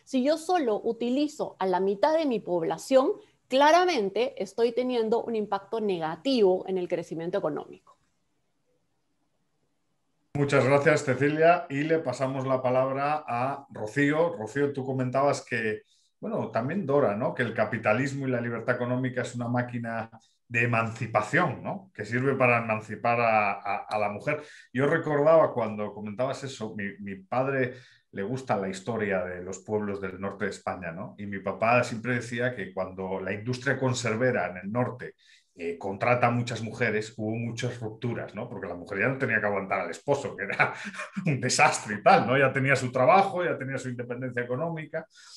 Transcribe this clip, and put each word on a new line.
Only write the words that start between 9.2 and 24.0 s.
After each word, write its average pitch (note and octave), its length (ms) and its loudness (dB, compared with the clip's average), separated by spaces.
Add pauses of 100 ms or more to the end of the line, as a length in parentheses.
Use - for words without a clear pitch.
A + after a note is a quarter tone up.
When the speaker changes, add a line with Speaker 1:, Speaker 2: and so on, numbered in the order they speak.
Speaker 2:
Muchas C#3 320 4
gracias, C#3+ 400 4
Cecilia, D3+ 640 4
y C#3+ 140 -2
le D#3+ 160 2
pasamos C3 460 -2
la C3 160 0
palabra C3+ 640 0
a C3 460 -4
Rocío. C#3+ 640 2
Rocío, C#3 380 -2
tú C3 120 -6
comentabas C3 600 0
que, A2 380 -2 (360)
bueno, E3 320 -6
también D3 340 -2
Dora, C3 300 2
¿no? C#3 180 -2
Que C3 100 -2
el A2 100 -2
capitalismo A#2+ 760 0
y B2+ 40 -2
la A#2+ 100 -2
libertad A#2 340 -2
económica B2 460 -2
es A#2 120 -8
una A#2+ 140 -6
máquina A#2 640 -4 (360)
de A#2+ 160 2
emancipación, A2+ 1000 0
¿no? D#3 300 -8
Que G#2 120 -10
sirve B2 300 0
para A#2+ 240 4
emancipar A2+ 640 -2
a, G#2+ 320 4
a, G2+ 240 -4
a G#2+ 200 -6
la G#2 120 0